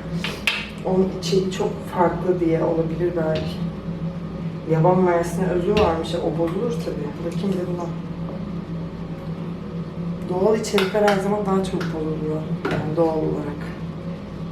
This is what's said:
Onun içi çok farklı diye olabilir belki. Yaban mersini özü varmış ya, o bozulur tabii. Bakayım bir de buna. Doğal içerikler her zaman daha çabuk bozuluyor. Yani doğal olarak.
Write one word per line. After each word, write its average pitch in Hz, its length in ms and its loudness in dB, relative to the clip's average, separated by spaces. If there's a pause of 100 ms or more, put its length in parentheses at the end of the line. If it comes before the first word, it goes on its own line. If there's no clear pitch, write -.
(840)
Onun 185 240 4 (100)
içi 185 320 2
çok - 440 -2
farklı 175 440 2
diye 160 240 4
olabilir 165 540 0
belki. 160 400 0 (1120)
Yaban 175 280 8
mersini 175 460 4
özü 175 260 2
varmış 165 420 4
ya, 170 60 -2
o 160 200 0
bozulur 196 320 0
tabii. - 360 -4 (180)
Bakayım 185 280 0
bir 185 40 0
de 180 60 -2 (100)
buna. 170 120 -4 (2500)
Doğal 208 300 4
içerikler 202 500 4
her 190 100 4
zaman 202 260 0
daha 190 180 4
çabuk 165 300 -2
bozuluyor. 156 480 -2 (300)
Yani 156 260 0
doğal 160 200 4
olarak. 151 580 -2 (760)